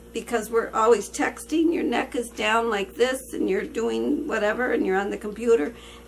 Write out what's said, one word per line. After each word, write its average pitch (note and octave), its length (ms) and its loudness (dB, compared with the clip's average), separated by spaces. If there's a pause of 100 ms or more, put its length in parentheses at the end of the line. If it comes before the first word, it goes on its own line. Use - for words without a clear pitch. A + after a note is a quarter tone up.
(120)
because A3 380 -4
we're A3+ 240 0
always A3 340 4
texting, - 640 0
your C#4+ 120 0
neck - 300 -2
is A#3+ 140 -4
down A3+ 400 0
like G3 280 -2
this, C4 360 0
and - 160 -2
you're G3 160 0
doing A#3 640 -2
whatever, A3 460 0
and A3+ 100 2
you're F#3+ 140 2
on G3+ 100 -2
the G3+ 80 -4
computer, A#3 580 2 (340)